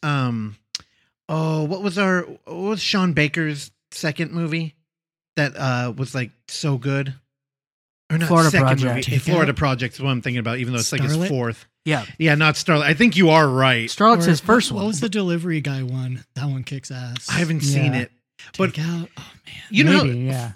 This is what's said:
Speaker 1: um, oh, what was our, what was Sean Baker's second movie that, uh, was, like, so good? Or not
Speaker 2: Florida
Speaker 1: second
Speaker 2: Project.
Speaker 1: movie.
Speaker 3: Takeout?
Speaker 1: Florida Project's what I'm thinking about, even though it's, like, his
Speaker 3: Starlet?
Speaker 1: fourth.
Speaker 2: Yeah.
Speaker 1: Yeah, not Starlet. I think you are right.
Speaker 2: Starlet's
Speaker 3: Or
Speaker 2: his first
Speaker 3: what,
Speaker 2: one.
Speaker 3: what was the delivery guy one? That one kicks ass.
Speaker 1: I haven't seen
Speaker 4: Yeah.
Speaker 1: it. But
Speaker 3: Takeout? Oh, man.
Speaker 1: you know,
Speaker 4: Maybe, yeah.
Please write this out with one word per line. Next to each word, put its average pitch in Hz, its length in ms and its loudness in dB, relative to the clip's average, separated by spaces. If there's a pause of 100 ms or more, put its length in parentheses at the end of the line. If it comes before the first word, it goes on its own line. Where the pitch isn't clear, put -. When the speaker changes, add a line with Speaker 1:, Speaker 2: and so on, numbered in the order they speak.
Speaker 1:
um, 120 540 -2 (720)
oh, 156 360 -2
what 185 180 -4
was 196 160 -4
our, 185 240 2
what - 340 -16
was 190 260 -4
Sean 185 300 0
Baker's 151 580 -2 (220)
second 160 400 -6
movie 165 420 -4 (600)
that, 143 200 -2
uh, 123 400 -2
was, 131 200 -6
like, 123 160 -6 (160)
so 143 300 -2
good? 139 360 -4 (960)
Or 160 80 2
not 165 80 0
Speaker 2:
Florida 165 240 6
Speaker 1:
second 139 160 4
Speaker 2:
Project. 131 420 0
Speaker 1:
movie. 131 120 0
Speaker 3:
Takeout? - 0 - (100)
Speaker 1:
Florida 151 240 2
Project's 131 460 -4
what 139 100 -2
I'm 123 100 -2
thinking 123 200 -4
about, 117 180 -4
even 123 140 -4
though 120 80 -2
it's, 113 100 -4
like, 139 120 -2
his 147 140 0
Speaker 3:
Starlet? 175 120 -2
Speaker 1:
fourth. 120 380 -4 (180)
Speaker 2:
Yeah. 139 220 -2 (120)
Speaker 1:
Yeah, 156 160 4
not 151 220 2
Starlet. 151 260 2
I 147 120 2
think 202 220 4
you 175 140 8
are 156 180 8
right. 127 400 4
Speaker 2:
Starlet's 202 380 4
Speaker 3:
Or 190 40 6
Speaker 2:
his 151 100 2
first 214 320 2
Speaker 3:
what, 113 40 -4
Speaker 2:
one. 196 80 -2
Speaker 3:
what 214 40 -2
was 180 120 -4
the 233 80 -2
delivery 175 520 -2
guy 135 240 -4
one? 127 400 -6 (100)
That 135 120 -6
one 131 180 -4
kicks - 260 -12
ass. 123 380 -10
Speaker 1:
I - 60 -4
haven't 160 260 0
seen 139 340 2
Speaker 4:
Yeah. 123 60 0
Speaker 1:
it. 120 120 -8 (460)
But 190 140 0
Speaker 3:
Takeout? 170 440 -6
Oh, - 140 -18 (160)
man. - 80 -18 (160)
Speaker 1:
you 196 140 4
know, 180 200 6
Speaker 4:
Maybe, 120 220 0
yeah. 123 300 -4